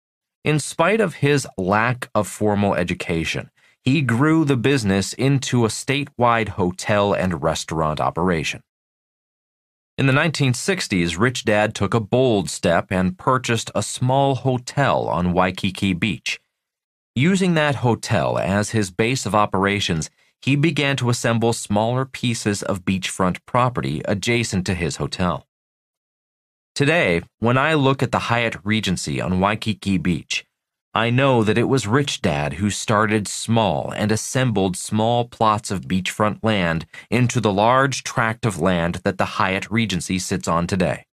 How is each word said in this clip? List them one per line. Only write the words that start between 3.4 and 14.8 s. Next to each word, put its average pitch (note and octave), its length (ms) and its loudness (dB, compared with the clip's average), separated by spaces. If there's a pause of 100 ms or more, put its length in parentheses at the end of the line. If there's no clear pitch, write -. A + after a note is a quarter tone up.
he C#3 180 2
grew D3+ 440 2
the C#3 100 2
business G#2+ 560 2
into B2+ 540 0
a G#2 40 2
statewide A#2+ 800 0
hotel G2+ 640 0
and E2+ 300 -2
restaurant D#2 560 -2
operation. D#2 640 -2 (1300)
In C3 80 2
the C3+ 80 4
nineteen C#3+ 400 2
sixties, F#2 640 -2
Rich B2 260 0
Dad G#2+ 300 2
took G2+ 220 -2
a A#2 40 4
bold A2 520 0
step - 400 0
and F#2 260 0
purchased B2 560 -2
a - 80 -2
small C3+ 540 0
hotel B2 760 -2